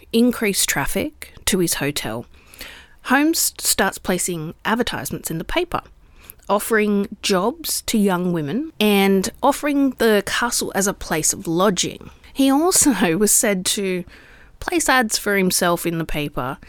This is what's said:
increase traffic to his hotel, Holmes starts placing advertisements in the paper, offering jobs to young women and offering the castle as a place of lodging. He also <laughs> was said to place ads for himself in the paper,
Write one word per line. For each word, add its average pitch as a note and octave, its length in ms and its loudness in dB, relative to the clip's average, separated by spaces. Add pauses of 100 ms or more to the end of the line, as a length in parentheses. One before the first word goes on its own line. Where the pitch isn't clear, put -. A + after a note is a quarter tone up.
(120)
increase A3+ 540 2
traffic - 640 -4 (140)
to F#3+ 120 2
his E3+ 160 0
hotel, B2 520 -4 (800)
Holmes D4 540 2
starts - 400 0
placing F3 560 -4 (100)
advertisements F3+ 680 -4
in E3 80 -4
the F#3 60 -8
paper, - 360 -4 (680)
offering G#3 720 0
jobs A3+ 600 -2
to - 140 -2
young F3+ 360 2
women F3+ 480 -4
and G3 500 4 (120)
offering C#4 500 2
the G#3+ 340 4
castle - 480 -2
as F#3+ 120 0
a G3 60 0
place - 400 -2
of - 140 -10
lodging. F3+ 640 0 (220)
He C4+ 180 4
also C4+ 680 4
<laughs> - 0 -
was G3+ 140 2
said G3 360 0
to F#3 380 -2 (540)
place - 300 -2
ads B3+ 280 2
for G3+ 200 -2
himself F3+ 500 0
in E3+ 120 -2
the E3 60 -2
paper, D3 540 -6 (100)